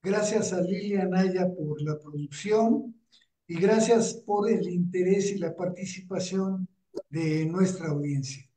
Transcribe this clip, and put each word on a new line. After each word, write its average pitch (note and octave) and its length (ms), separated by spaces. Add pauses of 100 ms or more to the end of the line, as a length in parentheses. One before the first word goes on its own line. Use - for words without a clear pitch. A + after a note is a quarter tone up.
Gracias G#3 520
a F3+ 80
Lilia G3 420
Anaya F#3 440
por D3+ 340
la D3+ 180
producción. G#3+ 960 (520)
Y E3 120
gracias A3 560 (100)
por G#3 240
el F3+ 180
interés F3+ 640
y - 60
la E3 180
participación F#3+ 1120 (440)
de D#3 340
nuestra F3 440
audiencia. C#3+ 680